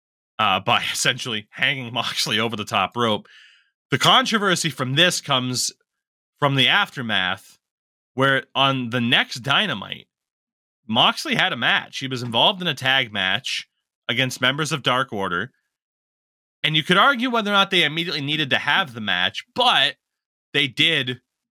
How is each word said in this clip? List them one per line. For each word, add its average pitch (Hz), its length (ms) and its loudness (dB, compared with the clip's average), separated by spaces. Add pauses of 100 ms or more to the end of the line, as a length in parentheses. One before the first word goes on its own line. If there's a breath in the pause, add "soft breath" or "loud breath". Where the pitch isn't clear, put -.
(380)
uh, 98 220 2
by 104 240 0
<laughs> - 80 -6
essentially 123 600 -4
hanging 131 420 -4
Moxley 120 460 -2
over 113 180 -2
the 104 80 -6
top 101 320 -2
rope. 110 300 0 (600 soft breath)
The 139 100 0
controversy 196 720 2
from 131 260 -6
this 170 260 2
comes 127 500 -2 (680)
from 139 160 2
the 127 120 4
aftermath, 110 920 -2 (580)
where 135 280 2 (100)
on 131 360 0
the 120 120 -2
next 131 340 0
Dynamite, 127 720 -4 (800)
Moxley 185 480 2
had 170 180 0
a 131 40 -6
match. 165 420 -2
He 135 80 -8
was 127 140 -6
involved 139 400 2
in 180 60 -6
a 151 60 -2
tag 131 400 0
match 95 560 -4 (400)
against 123 320 -2
members 143 320 0
of 135 100 -6
Dark 127 300 0
Order. 95 380 -2 (1120)
And 156 120 0
you 151 80 0
could 180 140 2
argue 254 320 4
whether 220 200 -2
or 208 40 0
not 196 180 2
they 226 140 4
immediately 160 360 -4
needed 147 280 -2
to 120 80 4
have 147 360 0
the 120 60 -10
match, 95 460 -2 (100)
but 156 400 2 (580)
they 143 140 2
did 135 540 0 (300)